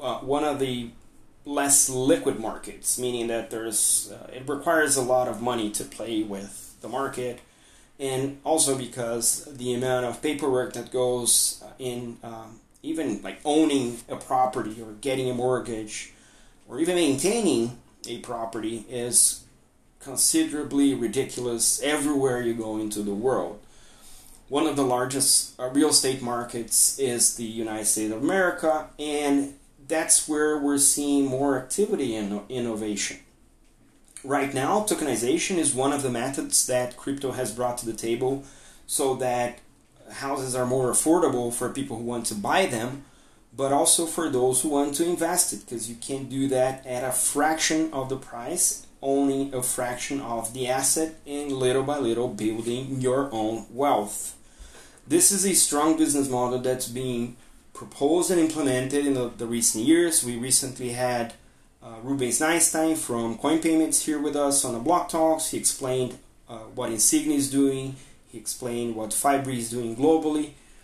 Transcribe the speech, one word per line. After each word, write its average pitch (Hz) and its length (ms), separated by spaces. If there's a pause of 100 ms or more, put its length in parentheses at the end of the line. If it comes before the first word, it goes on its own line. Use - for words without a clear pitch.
uh, 117 160
one 143 240
of 143 160
the 123 320 (540)
less 143 440
liquid 131 520
markets, 104 580
meaning 123 300
that 113 220
there's, 110 600
uh, - 220
it 131 160
requires 151 480
a 131 60
lot 127 260
of 107 120
money 117 300
to - 140
play 107 400
with 101 560
the 110 80
market, 127 520 (600)
and 135 420
also 143 340
because 117 680
the 123 280
amount 123 340
of 117 140
paperwork 139 520
that 120 180
goes 123 720 (160)
in, 123 460
um, 113 340 (240)
even, 143 400
like, 95 220
owning 143 540 (100)
a 131 80
property 123 680
or 107 180
getting 131 300
a 123 40
mortgage 117 800 (560)
or 120 120
even 180 160
maintaining 147 840 (300)
a 120 100
property 113 680
is 120 560 (560)
considerably 139 960
ridiculous 120 880
everywhere 139 600
you 117 120
go 110 240
into 104 240
the 101 120
world. 101 460 (880)
One 151 200
of 139 80
the 139 80
largest, 131 720
uh, 127 120
real 143 180
estate 131 340
markets 120 800
is 120 340
the 120 100
United 110 420
States 107 260
of 113 100
America, 165 760
and 147 580 (340)
that's 160 400
where 151 280
we're 143 220
seeing 143 480
more 135 320
activity 151 560
and 104 340
innovation. 110 720 (1040)
Right 139 320
now, 175 300
tokenization 151 720
is 156 180
one 135 180
of 139 100
the 127 80
methods 139 580
that 123 280
crypto 139 360
has 120 200
brought 123 260
to 117 80
the 113 60
table 127 520 (420)
so 135 300
that 123 420 (520)
houses 139 440
are 127 120
more 127 260
affordable 135 600
for 120 160
people 117 280
who 117 80
want 120 220
to 113 80
buy 143 320
them, 127 380 (480)
but 135 200
also 160 340
for 160 220
those 127 340
who 160 60
want 143 260
to 165 100
invest 170 480
it, 101 140
'cause 113 220
you 117 80
can 135 320
do 135 180
that 127 400
at 127 160
a 131 80
fraction 156 840
of 131 160
the 131 80
price, 131 720 (160)
owning 139 500
a 127 100
fraction 127 580
of 117 320
the 127 160
asset, 160 480 (100)
and 143 240
little 131 320
by 147 160
little 120 300
building 117 720
your 131 320
own 110 380
wealth. 117 640 (760)
This 165 220
is 196 160
a 180 80
strong 156 420
business 143 320
model 123 300
that's 123 300
being 120 480 (360)
proposed 160 580
and 175 100
implemented 143 680
in 139 80
the, 123 220
the 120 100
recent 113 380
years. 165 400
We 120 120
recently 127 540
had, 123 440 (480)
uh, 117 200
Rubens 127 380
Einstein 160 560
from 117 420
Coin 160 220
Payments 160 440
here 151 140
with 143 160
us 139 300
on 123 80
the 117 80
Block 143 280
Talks. 160 420
He - 80
explained, 127 600 (300)
uh, 113 100 (160)
what 120 160
Insignia 147 460
is 131 140
doing. 135 460 (320)
He 117 100
explained 117 580
what 107 140
Fibri 131 480
is 113 120
doing 117 240
globally. 151 560 (340)